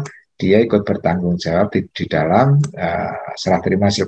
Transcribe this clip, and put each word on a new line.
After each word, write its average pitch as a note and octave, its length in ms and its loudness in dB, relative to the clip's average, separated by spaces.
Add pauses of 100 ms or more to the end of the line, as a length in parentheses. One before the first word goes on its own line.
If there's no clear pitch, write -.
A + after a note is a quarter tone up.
(380)
dia G2+ 240 4
ikut G#2 240 0
bertanggung F2 480 -2
jawab F2 400 -2
di, - 160 -2
di - 160 -8
dalam, G#2+ 640 2
eh, F2 640 -6
serah F#2 240 0
terima G2 320 2
hasil G2 180 -2